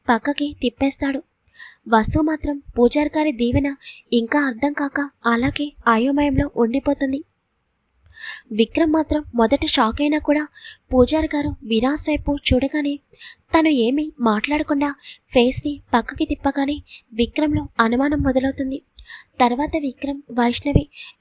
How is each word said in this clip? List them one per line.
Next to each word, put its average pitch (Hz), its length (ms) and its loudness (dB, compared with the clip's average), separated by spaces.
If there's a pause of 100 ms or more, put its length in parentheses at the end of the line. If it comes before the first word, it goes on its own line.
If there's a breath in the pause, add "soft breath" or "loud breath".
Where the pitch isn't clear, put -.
పక్కకి 285 520 -2
తిప్పేస్తాడు. 277 600 -4 (680 loud breath)
వసు 220 320 2
మాత్రం 302 400 -2 (180)
పూజారి 294 380 4
గారి 302 140 2
దీవెన 262 440 0 (380 loud breath)
ఇంకా 233 260 2
అర్థం 285 340 0
కాక 285 360 -4 (160)
అలాగే 254 480 0 (140)
అయోమయంలో 277 680 2
ఉండిపోతుంది. 269 680 0 (1300 loud breath)
విక్రమ్ 262 420 2
మాత్రం 302 300 0 (120)
మొదట 233 300 2
షాక్ 233 360 0
అయినా 302 180 0
కూడా 302 280 0 (460 loud breath)
పూజారి 302 420 4
గారు 294 140 -2 (140)
విరాస్ 240 460 0
వైపు 294 280 -2 (160)
చూడగానే 285 460 -2 (380 loud breath)
తను 320 300 2
ఏమీ 285 520 2
మాట్లాడకుండా 285 760 0 (320 loud breath)
ఫేస్ని 262 540 0 (120)
పక్కకి 254 320 -2
తిప్పగానే 285 580 -2 (300 loud breath)
విక్రమ్లో 294 540 0 (120)
అనుమానం 269 420 2
మొదలవుతుంది. 269 600 -2 (580 loud breath)
తర్వాత 247 400 2
విక్రమ్, 277 420 -6 (100)
వైష్ణవి 247 580 0 (320 loud breath)